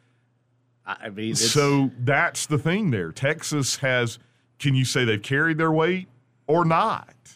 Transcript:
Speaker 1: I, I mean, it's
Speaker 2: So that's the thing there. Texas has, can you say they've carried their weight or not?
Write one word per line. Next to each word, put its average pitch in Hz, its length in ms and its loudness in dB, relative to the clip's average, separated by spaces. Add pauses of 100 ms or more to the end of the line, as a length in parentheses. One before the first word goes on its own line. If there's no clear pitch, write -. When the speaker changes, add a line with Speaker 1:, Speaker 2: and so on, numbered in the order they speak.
(840)
Speaker 1:
I, 95 200 -10
I 113 40 -10
mean, 107 220 -6
it's 113 200 -2
Speaker 2:
So 143 380 2 (100)
that's 139 460 0
the 151 140 0
thing 180 320 0
there. 90 200 -2
Texas 147 640 -4
has, 123 420 -2 (400)
can 139 160 2
you 131 100 2
say 127 200 0
they've 117 160 2
carried 156 360 0
their 160 140 2
weight 175 360 0 (380)
or 165 200 4
not? 170 500 0 (200)